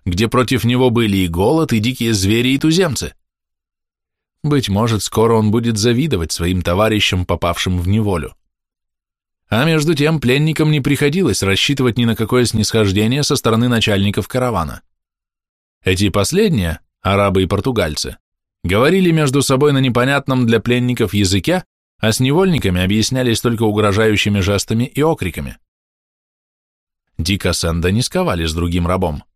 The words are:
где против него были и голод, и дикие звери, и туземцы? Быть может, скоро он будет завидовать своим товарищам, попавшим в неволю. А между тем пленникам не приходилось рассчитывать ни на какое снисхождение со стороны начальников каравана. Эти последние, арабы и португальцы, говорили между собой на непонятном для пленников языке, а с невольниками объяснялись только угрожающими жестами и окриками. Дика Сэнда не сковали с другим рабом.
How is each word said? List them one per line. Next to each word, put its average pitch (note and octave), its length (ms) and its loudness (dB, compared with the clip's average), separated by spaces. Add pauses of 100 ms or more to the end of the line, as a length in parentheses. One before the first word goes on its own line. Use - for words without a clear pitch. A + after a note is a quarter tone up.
где F#2 220 0
против A#2+ 360 0
него B2 260 2
были A2 280 0
и F#2 100 0
голод, A#2+ 460 0
и A2+ 60 2
дикие A#2 340 -2
звери, A2 360 0
и C3+ 80 2
туземцы? D#3 560 -2 (1300)
Быть D3 260 0
может, G#2+ 340 0
скоро A2+ 300 2
он G#2+ 180 2
будет A#2 260 0
завидовать A#2 540 0
своим F2+ 300 -2
товарищам, G2 640 0
попавшим F2 540 -2
в E2+ 80 -4
неволю. G2 460 -2 (1160)
А A2+ 160 0
между D#3+ 300 2
тем D3+ 240 0
пленникам D3+ 520 0
не D3+ 100 0
приходилось C#3+ 600 0
рассчитывать A#2+ 560 0
ни A#2+ 80 2
на A2+ 100 0
какое A#2+ 300 0
снисхождение A2 800 0
со C#3+ 120 0
стороны A#2 340 0
начальников G2+ 580 0
каравана. G#2+ 540 -4 (1040)
Эти F#2+ 260 0
последние, G#2 680 0 (220)
арабы G2 420 0
и - 20 0
португальцы, G2 720 -4 (460)
говорили D#3+ 480 2
между C#3+ 300 2
собой C#3 300 2
на C#3 60 2
непонятном C3 680 0
для A2+ 140 2
пленников A#2+ 540 0
языке, G2+ 500 0 (360)
а A2 120 0
с - 80 -2
невольниками C3 640 2
объяснялись A2 560 0
только A#2 240 0
угрожающими G#2 800 2
жестами G2+ 420 0
и C3 180 -4
окриками. F2 560 -4 (1600)
Дика F2+ 360 -2
Сэнда E2+ 380 -2
не A2 100 2
сковали B2+ 440 -2
с D#2 80 -4
другим F2 320 -2
рабом. F2 380 -2 (120)